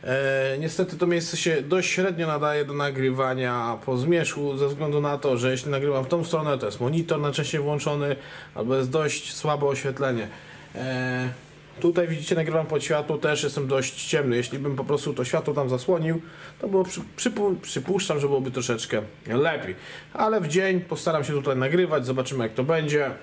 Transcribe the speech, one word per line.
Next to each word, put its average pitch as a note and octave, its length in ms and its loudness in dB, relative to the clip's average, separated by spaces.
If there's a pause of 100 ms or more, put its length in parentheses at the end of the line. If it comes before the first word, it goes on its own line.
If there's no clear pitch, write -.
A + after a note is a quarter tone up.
E, C3+ 540 2
niestety D#3+ 380 -2
to F3 100 2
miejsce E3+ 300 0
się D#3 260 2
dość F3 280 2
średnio F3+ 360 0
nadaje D3+ 380 2
do C#3+ 100 -6
nagrywania C3 1120 0
po C3 100 0
zmierzchu, C#3+ 600 2
ze C#3 120 2
względu D3 320 0
na C#3+ 180 0
to, C#3 180 2
że B2 140 2
jeśli C3 200 -2
nagrywam C3+ 340 2
w C3 40 -8
tą E3+ 160 2
stronę, D3+ 340 0
to A2+ 80 -2
jest G2+ 140 -4
monitor D#3+ 400 0
najczęściej D3 400 0
włączony C#3+ 560 0 (380)
albo B2 220 0
jest B2+ 140 0
dość D3+ 420 0
słabe D3 340 0
oświetlenie. C3 640 0 (460)
E, B2+ 540 -2 (520)
tutaj E3+ 280 2
widzicie, D#3+ 260 -2
nagrywam D#3 320 2
pod D#3 180 0
światło, D3+ 340 0
też D3+ 240 0
jestem C#3+ 240 -2
dość C3+ 400 0
ciemny. C3 300 2
Jeśli B2 220 -2
bym C#3 180 -2
po C3+ 80 -4
prostu D3 300 0
to B2+ 100 -2
światło D#3 300 0
tam C#3 140 0
zasłonił, D#3+ 520 2 (400)
to - 80 -4
było F#3+ 160 4
przy-, F3+ 160 -6 (160)
przypu-, G3+ 460 0
przypuszczam, D#3+ 580 -2
że C#3+ 60 0
byłoby C3 240 2
troszeczkę A#2+ 520 -2 (240)
lepiej. C3 480 0 (380)
Ale A3 280 2
w D#3+ 80 -2
dzień F#3 320 2
postaram D#3+ 440 0
się D#3 80 -2
tutaj C#3 240 0
nagrywać, D3 500 2
zobaczymy, C3 380 0
jak A2+ 100 -4
to - 100 0
będzie. D3 460 2 (120)